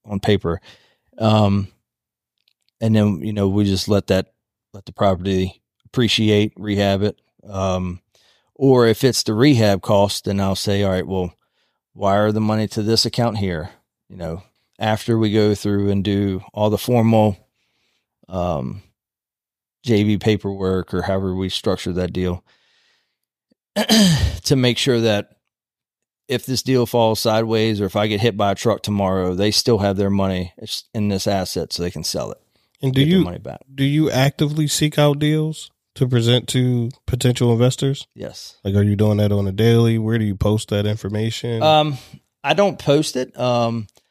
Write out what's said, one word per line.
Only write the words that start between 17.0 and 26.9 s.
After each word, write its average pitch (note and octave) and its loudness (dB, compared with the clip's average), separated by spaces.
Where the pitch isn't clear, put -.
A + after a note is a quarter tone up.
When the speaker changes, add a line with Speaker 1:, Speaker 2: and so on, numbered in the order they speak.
Speaker 1:
um, F2 -6
J G#2+ 2
V G#2 2
paperwork G2 -2
or F2+ -2
however G2 -2
we F#2 -4
structure F#2+ -4
that F2+ -4
deal F2+ -4
<clears throat> - -20
to - 2
make B2 2
sure B2 0
that G#2+ -2
if B2 -4
this C3 -4
deal B2+ 2
falls A2+ 0